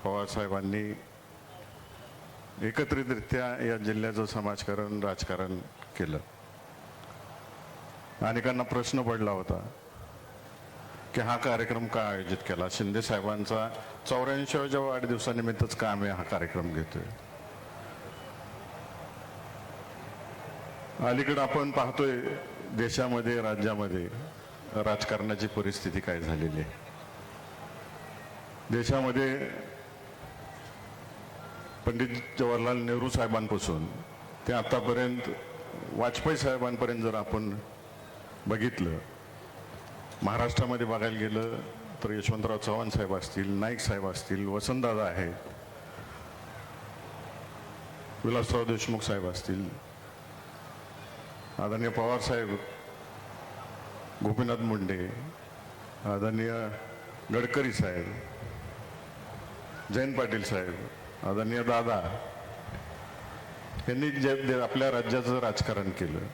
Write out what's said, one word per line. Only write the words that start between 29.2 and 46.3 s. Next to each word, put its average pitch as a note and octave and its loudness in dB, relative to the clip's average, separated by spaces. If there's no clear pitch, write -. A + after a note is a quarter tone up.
पंडित A#2+ 4
जवाहरलाल A#2+ 6
नेहरू A#2+ 2
साहेबांपासून A2 2
ते B2 4
आतापर्यंत B2 4
वाजपेयी B2 4
साहेबांपर्यंत B2 2
जर A2+ 4
आपण G#2+ 0
बघितलं, G2+ 4
महाराष्ट्रामध्ये A#2+ 4
बघायला A2 2
गेलं A2 2
तर G#2+ 2
यशवंतराव G#2+ 2
चव्हाण A2 2
साहेब G2 2
असतील, F#2+ 2
नाईक A2+ 2
साहेब G2 2
असतील, F#2+ 0
वसंतदादा A2 2
आहेत, F2 0